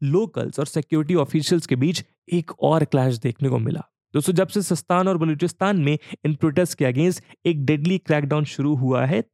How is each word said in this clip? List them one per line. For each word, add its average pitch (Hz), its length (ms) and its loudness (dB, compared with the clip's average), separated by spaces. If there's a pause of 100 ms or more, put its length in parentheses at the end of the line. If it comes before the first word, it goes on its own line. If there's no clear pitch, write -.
locals 170 560 -2
और 147 60 -2
security 156 500 -2
officials 160 500 0
के 131 100 -2
बीच 156 300 0 (280)
एक 175 260 -2
और 151 260 2
clash 131 320 2
देखने 131 320 -2
को 123 100 0
मिला। 113 240 -4 (300)
दोस्तों, 151 200 0
जब 185 140 2
से 208 140 -2
सिस्तान 180 460 0
और 190 100 0
बलूचिस्तान 165 600 0
में 147 220 2 (260)
इन 151 100 0
प्रोटेस्ट 165 420 0
के 143 80 2
against 151 380 0 (220)
एक 151 200 0
deadly 156 320 2
crackdown 151 460 0
शुरू 147 320 -2
हुआ 127 300 0
है, 196 180 0 (100)